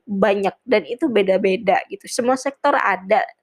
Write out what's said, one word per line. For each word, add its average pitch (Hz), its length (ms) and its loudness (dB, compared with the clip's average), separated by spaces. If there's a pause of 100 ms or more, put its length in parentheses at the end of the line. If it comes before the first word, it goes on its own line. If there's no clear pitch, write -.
banyak 196 480 0 (120)
dan 208 200 0
itu 240 240 -4
beda-beda 190 800 2
gitu. - 200 -14
Semua 254 280 0
sektor 277 400 -2
ada. 190 440 0 (220)